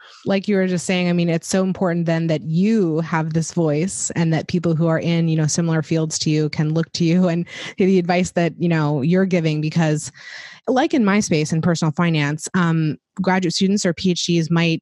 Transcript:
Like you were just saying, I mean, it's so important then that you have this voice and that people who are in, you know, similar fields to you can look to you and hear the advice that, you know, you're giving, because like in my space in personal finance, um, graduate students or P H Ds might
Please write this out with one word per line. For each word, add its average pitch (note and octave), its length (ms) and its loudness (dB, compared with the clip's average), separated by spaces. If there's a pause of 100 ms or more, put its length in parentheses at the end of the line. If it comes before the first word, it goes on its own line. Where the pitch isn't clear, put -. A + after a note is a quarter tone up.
(260)
Like G3 220 -2
you G#3 80 0
were F#3+ 120 0
just F3+ 180 -4
saying, F3+ 240 0
I F3 40 2
mean, F3 160 0
it's E3 180 -2
so F#3+ 160 0
important F3 420 -2
then E3 220 0
that D#3 140 0
you E3+ 600 0
have D#3+ 320 -2
this D#3+ 200 -2
voice D#3+ 580 -2
and E3 220 0
that - 140 -2
people E3+ 260 0
who E3 140 0
are D#3+ 120 2
in, E3+ 280 0
you D#3+ 80 0
know, D#3 120 2
similar D#3+ 340 0
fields D#3+ 380 -2
to - 100 -2
you D3+ 200 0
can D3+ 240 -2
look D#3+ 200 -2
to - 100 -2
you F3+ 240 2
and E3+ 180 -2 (320)
hear F#3+ 100 4
the F#3+ 120 4
advice F3+ 320 0
that, E3+ 260 0
you F3 120 0
know, D3+ 320 0
you're F3+ 240 2
giving, D#3+ 360 0
because D#3 500 0 (540)
like C4+ 280 0
in B3+ 120 4
my G3 140 4
space D#3 320 0
in D#3+ 100 0
personal E3 300 0
finance, D#3 640 0
um, E3 440 0 (240)
graduate F#3 320 0
students G3 320 0
or F3 80 0
P F#3 180 -2
H - 140 -4
Ds E3 240 0
might E3 320 0